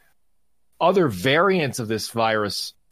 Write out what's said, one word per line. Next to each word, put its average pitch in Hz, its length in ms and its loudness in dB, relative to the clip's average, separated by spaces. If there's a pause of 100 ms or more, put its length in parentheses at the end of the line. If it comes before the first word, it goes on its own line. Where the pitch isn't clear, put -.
(800)
other 180 280 4
variants 139 720 0
of 113 80 -6
this 110 220 -4
virus 110 640 -2 (180)